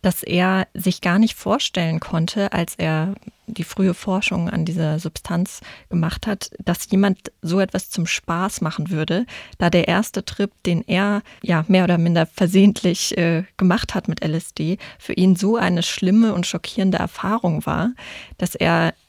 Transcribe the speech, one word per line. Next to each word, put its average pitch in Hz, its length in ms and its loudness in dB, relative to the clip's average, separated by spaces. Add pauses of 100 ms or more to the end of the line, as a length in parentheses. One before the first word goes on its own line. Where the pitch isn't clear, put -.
dass - 200 0
er 185 500 2
sich - 280 -2
gar 180 180 2
nicht 226 160 4
vorstellen 175 640 -2
konnte, 180 540 -2
als 170 220 -2
er 160 400 -2 (320)
die 220 160 -8
frühe 190 300 0
Forschung 185 560 -2
an 160 140 -2
dieser 160 360 -2
Substanz - 640 -4 (280)
gemacht 165 380 -2
hat, 202 240 -6 (120)
dass - 280 -4
jemand 196 400 2 (100)
so 170 180 0
etwas 185 300 -2
zum 170 160 -2
Spaß - 560 -4
machen 160 300 -4
würde, 165 340 0 (320)
da 175 120 2
der 170 180 4
erste 190 360 0
Trip, - 280 -4 (140)
den 170 200 0
er 202 380 0 (180)
ja 165 260 0
mehr 185 180 6
oder 175 120 2
minder 165 280 4
versehentlich, 190 920 2
äh, 170 260 2 (120)
gemacht 185 400 0
hat 190 120 -2
mit 160 140 -4
L 156 140 -2
S - 180 -6
D, 160 240 -2 (220)
für - 140 -6
ihn 185 220 6
so 190 200 0
eine 180 260 0
schlimme 208 520 2
und 175 120 -2
schockierende 185 540 -2
Erfahrung 180 680 -2
war, 160 280 -2 (440)
dass 180 160 -4
er 165 400 2 (160)